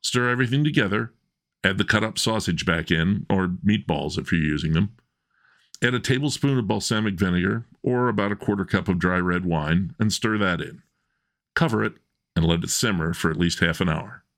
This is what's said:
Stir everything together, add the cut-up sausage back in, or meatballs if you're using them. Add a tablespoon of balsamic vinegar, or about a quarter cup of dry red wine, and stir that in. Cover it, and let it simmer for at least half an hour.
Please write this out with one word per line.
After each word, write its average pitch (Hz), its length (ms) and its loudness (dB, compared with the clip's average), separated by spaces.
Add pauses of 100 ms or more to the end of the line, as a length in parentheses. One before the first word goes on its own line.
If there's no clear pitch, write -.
Stir 123 300 0
everything 127 340 0
together, 117 480 0 (520)
add 95 140 2
the 104 60 2
cut-up 110 340 0
sausage 107 480 -2
back 82 240 0
in, 87 400 2
or 92 340 0
meatballs 85 540 0
if - 140 -4
you're 85 80 2
using 76 320 0
them. 95 240 0 (840)
Add 123 140 0
a 120 60 0
tablespoon 135 580 0
of 110 80 -2
balsamic 107 480 0
vinegar, 95 520 0 (160)
or 123 260 0
about 104 240 0
a 101 40 -4
quarter 101 280 -2
cup 90 240 -2
of 90 100 2
dry 90 200 2
red 90 260 0
wine, 82 540 0
and 110 140 0
stir 107 260 -2
that 90 220 0
in. - 220 -12 (720)
Cover 113 300 2
it, 110 100 -4 (400)
and 82 100 2
let 85 200 2
it 90 60 -6
simmer 87 440 0
for 85 160 0
at 78 80 -4
least 87 220 2
half 85 200 2
an 90 80 2
hour. - 360 -6 (140)